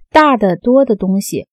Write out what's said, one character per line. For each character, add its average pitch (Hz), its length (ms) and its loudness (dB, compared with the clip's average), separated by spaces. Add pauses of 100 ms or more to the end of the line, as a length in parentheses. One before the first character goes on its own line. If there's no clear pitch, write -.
(100)
：“大 302 260 2
得 196 200 -2
多 254 280 2
的 240 100 -2
东 190 260 -4
西 - 320 -10